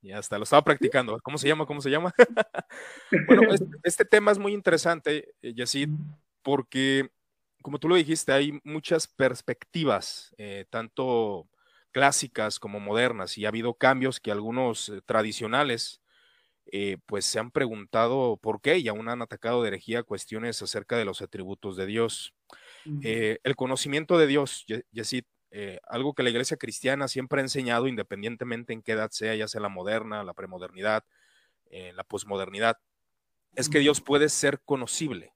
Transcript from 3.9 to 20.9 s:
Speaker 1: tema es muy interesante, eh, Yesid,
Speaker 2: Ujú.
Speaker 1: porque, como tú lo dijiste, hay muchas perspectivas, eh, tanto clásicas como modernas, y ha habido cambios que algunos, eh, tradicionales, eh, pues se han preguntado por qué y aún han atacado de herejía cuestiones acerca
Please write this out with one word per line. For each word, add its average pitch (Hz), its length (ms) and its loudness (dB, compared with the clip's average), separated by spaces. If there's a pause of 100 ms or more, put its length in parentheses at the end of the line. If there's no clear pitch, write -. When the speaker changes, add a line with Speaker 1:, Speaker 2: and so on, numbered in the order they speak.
Speaker 1:
tema 208 260 6
es 202 80 6
muy 202 140 -2
interesante, 165 880 0
eh, 120 120 -10
Yesid, 135 360 -2
Speaker 2:
Ujú. 151 140 -2 (380)
Speaker 1:
porque, 135 680 0 (520)
como 139 180 -8
tú 156 100 -2
lo 180 60 6
dijiste, 160 360 2
hay 143 320 2
muchas 156 440 -2
perspectivas, - 1300 -2
eh, 101 320 -12
tanto 113 800 -2 (440)
clásicas 131 680 2
como 104 200 -10
modernas, 107 580 -2
y 104 80 -4
ha 107 40 2
habido 113 240 -2
cambios 131 460 2
que 107 120 -6
algunos, 113 580 -2
eh, 101 160 -12
tradicionales, 117 960 0 (680)
eh, 98 340 -4
pues 101 200 -4
se - 140 -2
han 117 120 -6
preguntado 117 840 0
por 107 240 -4
qué 156 160 4
y 143 100 -2
aún 110 220 -6
han 120 120 -6
atacado 117 400 -2
de 110 80 0
herejía 110 340 -4
cuestiones 110 580 -8
acerca 104 360 -4